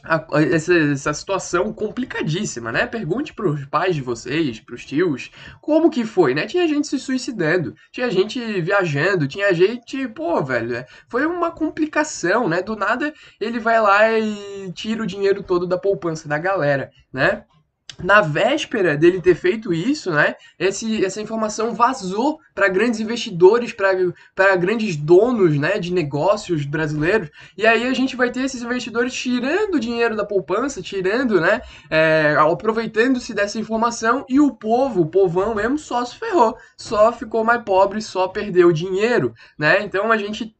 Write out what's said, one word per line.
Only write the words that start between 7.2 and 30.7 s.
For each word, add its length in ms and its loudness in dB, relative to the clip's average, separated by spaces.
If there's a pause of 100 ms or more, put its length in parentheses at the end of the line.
tinha 200 -4
gente 500 -2
viajando, 680 0
tinha 260 0
gente, 560 0
pô, 340 -4
velho, 340 -2
é, 100 -10 (220)
foi 180 -2
uma 240 -2
complicação, 1000 -2
né? 140 0
Do 140 -6
nada 360 -2 (280)
ele 180 -4
vai 220 2
lá 380 4
e 540 -6
tira 300 -6
o 40 -4
dinheiro 360 0
todo 240 0
da 100 0
poupança 520 -2
da 100 -2
galera, 520 -2 (220)
né? 320 0 (580)
Na 180 6
véspera 760 0
dele 240 4
ter 140 4
feito 380 -2
isso, 400 -2
né, 240 2 (200)
esse, 480 -2
essa 160 -6
informação 540 -4
vazou 640 0 (160)
pra 140 2
grandes 320 0
investidores, 720 2
pra, 180 0 (460)
pra 180 4
grandes 400 -2
donos, 640 4
né, 220 0
de 120 -6
negócios 720 0
brasileiros. 640 -2 (280)
E 100 0
aí 220 4
a 40 0
gente 220 -2
vai 160 0
ter 120 -6
esses 200 -6
investidores 500 -4
tirando 600 -2
o 60 0
dinheiro 340 -2
da 100 -2
poupança, 560 -4